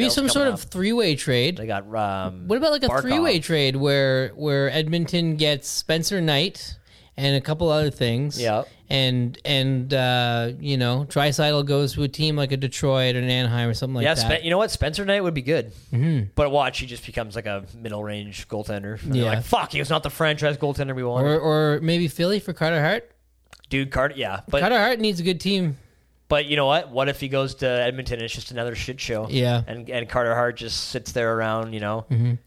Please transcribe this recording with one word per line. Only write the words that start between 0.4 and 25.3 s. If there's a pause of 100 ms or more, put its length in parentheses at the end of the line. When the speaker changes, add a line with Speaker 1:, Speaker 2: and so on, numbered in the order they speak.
Speaker 2:
of
Speaker 1:
up.
Speaker 2:
three-way
trade.
Speaker 1:
They
got, (120)
um,
Speaker 2:
What
about,
like,
a
Speaker 1:
Barkov.
Speaker 2:
three-way
trade
where,
where
Edmonton
gets
Spencer
Knight (400)
and
a
couple
other
things?
Speaker 1:
Yeah. (260)
Speaker 2:
And,
and,
uh, (100)
you
know,
Draisaitl
goes
to
a
team
like
a
Detroit
or
an
Anaheim
or
something
like
Speaker 1:
Yeah,
Speaker 2:
that.
Speaker 1:
Spen-,
you
know
what?
Spencer
Knight
would
be
good. (220)
Speaker 2:
Mm-hmm. (100)
Speaker 1:
But
watch,
he
just
becomes,
like,
a (100)
middle-range
goaltender.
And
they're
Speaker 2:
Yeah.
Speaker 1:
like,
"Fuck,
he
was
not
the
franchise
goaltender
we
wanted."
Speaker 2:
Or,
or
maybe
Philly
for
Carter
Hart? (600)
Speaker 1:
Dude,
Carter,
yeah.
But
Speaker 2:
Carter
Hart
needs
a
good